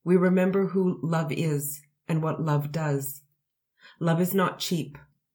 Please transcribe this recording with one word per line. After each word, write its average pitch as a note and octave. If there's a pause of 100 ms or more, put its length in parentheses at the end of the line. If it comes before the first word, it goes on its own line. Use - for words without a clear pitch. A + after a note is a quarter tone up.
we F3+
remember F#3
who F#3
love E3
is D3 (280)
and D#3+
what D#3
love D3
does. C#3+ (800)
Love E3
is F3+
not F#3
cheap. - (360)